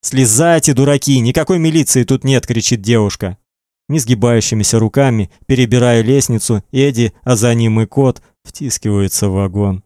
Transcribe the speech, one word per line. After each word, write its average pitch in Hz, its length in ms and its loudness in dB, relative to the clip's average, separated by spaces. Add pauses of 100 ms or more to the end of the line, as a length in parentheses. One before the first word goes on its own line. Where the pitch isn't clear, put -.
"Слезайте, 135 680 2
дураки, 139 480 2
никакой 156 380 0
милиции 156 440 0
тут 131 220 -2
нет", 131 200 0
кричит 113 360 -2
девушка. 101 560 -2 (500)
Несгибающимися 117 880 0
руками, 113 540 0 (140)
перебирая 123 560 2
лестницу, 113 600 0 (120)
Эдди, 131 400 0 (100)
а 127 140 0
за 117 180 0
ним 113 240 0
и 110 60 0
Кот, 135 360 0 (220)
втискиваются 104 840 -4
в 95 60 -2
вагон. 98 500 -2